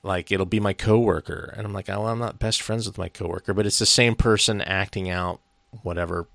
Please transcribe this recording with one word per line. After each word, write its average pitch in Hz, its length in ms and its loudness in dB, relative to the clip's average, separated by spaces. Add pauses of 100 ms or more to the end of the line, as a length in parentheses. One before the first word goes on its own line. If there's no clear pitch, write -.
like, 92 300 -2
it'll 95 140 2
be 104 140 0
my 101 120 0
coworker, 107 840 0
and 104 100 -8
I'm 104 80 -8
like, 98 160 -10
"Oh, 104 160 -4
I'm 113 120 -2
not 117 200 -6
best 110 240 0
friends 110 240 -4
with 95 120 -10
my 90 100 -6
coworker," 92 460 -6
but 104 120 2
it's 101 120 2
the 110 80 2
same 120 300 6
person 107 460 4
acting 95 480 -2
out 90 300 -2 (420)
whatever 87 520 -4